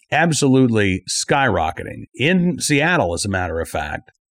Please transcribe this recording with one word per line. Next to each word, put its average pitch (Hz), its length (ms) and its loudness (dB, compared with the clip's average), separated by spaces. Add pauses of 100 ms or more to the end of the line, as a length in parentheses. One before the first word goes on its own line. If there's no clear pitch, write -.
Absolutely 131 1000 2
skyrocketing. 101 960 -2 (100)
In 175 440 0
Seattle, 143 540 0
as 85 120 -4
a 101 40 -4
matter 90 300 -2
of 78 80 -6
fact, - 420 -8 (200)